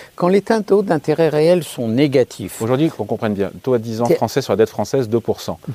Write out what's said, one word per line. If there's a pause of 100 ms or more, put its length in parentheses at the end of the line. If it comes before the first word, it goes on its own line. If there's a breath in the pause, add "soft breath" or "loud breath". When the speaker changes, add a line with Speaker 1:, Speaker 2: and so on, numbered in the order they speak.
(160 loud breath)
Speaker 1:
Quand
les
taux
d'intérêt
réels
sont
négatifs.
Speaker 2:
Aujourd'hui,
qu'on
comprenne
bien,
le
taux
à
dix
ans
Speaker 1:
C'est
Speaker 2:
français
sur
la
dette
française,
deux
pour
cent. (160)